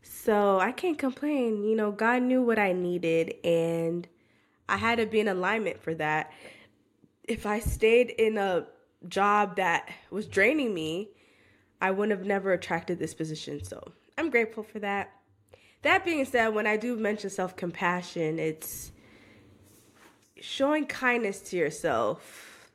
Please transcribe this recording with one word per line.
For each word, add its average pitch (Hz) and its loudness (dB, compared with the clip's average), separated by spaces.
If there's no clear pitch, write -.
So 202 2
I 196 2
can't 330 -2
complain. 254 0
You 220 2
know, 214 0
God 233 2
knew 254 4
what 226 2
I 202 4
needed, 175 0
and 165 0
I - 0
had 226 0
to 220 0
be 214 2
in 208 0
alignment 190 -2
for 160 -4
that. 156 -2
If - -6
I 208 -2
stayed 233 4
in 220 0
a 190 0
job 202 2
that 175 0
was 190 -6
draining 226 4
me, 165 -4
I 190 2
would 202 0
have 190 -2
never 196 0
attracted 175 -2
this 156 -6
position. 151 -8
So - -14
I'm 311 -2
grateful 226 0
for - -14
that. 202 -4
That 370 4
being 320 0
said, 226 0
when 214 0
I 214 2
do 240 -4
mention 208 -2
self-compassion, 180 -4
it's 156 -6
showing 294 0
kindness 240 -2
to 185 -2
yourself 143 -2